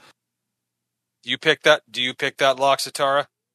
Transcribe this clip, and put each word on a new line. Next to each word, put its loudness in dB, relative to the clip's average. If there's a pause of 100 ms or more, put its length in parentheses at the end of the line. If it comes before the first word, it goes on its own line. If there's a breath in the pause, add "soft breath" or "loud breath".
(1200 soft breath)
Do -10
you -4
pick 0
that, 4
do -8
you -4
pick -6
that 2
lock, 2
Satara? -2 (280)